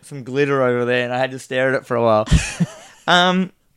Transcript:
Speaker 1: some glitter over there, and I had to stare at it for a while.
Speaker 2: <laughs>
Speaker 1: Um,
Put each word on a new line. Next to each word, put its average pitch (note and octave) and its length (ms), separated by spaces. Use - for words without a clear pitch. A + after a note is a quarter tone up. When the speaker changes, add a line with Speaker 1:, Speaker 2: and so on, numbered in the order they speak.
Speaker 1:
some C#3 220
glitter C#3 380
over B2 220
there, B2 200
and B2 80
I B2 60
had C3 140
to C3 60
stare C3 360
at C3 80
it - 40
for B2 100
a A#2 60
while. A2 280
Speaker 2:
<laughs> - 60
Speaker 1:
Um, F3+ 440